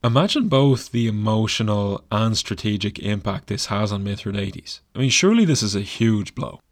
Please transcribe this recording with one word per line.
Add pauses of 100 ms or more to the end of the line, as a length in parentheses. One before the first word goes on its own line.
Imagine
both
the
emotional
and
strategic
impact
this
has
on
Mithridates. (140)
I
mean,
surely
this
is
a
huge
blow. (120)